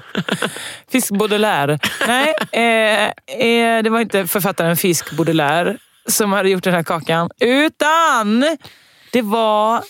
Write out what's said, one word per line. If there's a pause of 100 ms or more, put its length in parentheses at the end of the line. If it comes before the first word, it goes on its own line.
(920)
Fisk
Baudelaire. (280)
Nej, (180)
eh, (420)
eh,
det
var
inte
författaren
Fisk
Baudelaire (300)
som
hade
gjort
den
här
kakan. (100)
Utan (540)
det
var